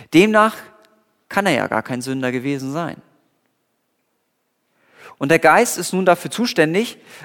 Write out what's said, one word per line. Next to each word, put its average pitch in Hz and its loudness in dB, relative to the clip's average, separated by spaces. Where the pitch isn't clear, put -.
Demnach 214 4
kann 202 -2
er 180 2
ja 110 0
gar 110 -2
kein 123 -8
Sünder 131 -4
gewesen 135 -6
sein. 160 -8
Und 139 -6
der 160 4
Geist 180 4
ist 175 -6
nun 185 0
dafür 175 2
zuständig, 196 -2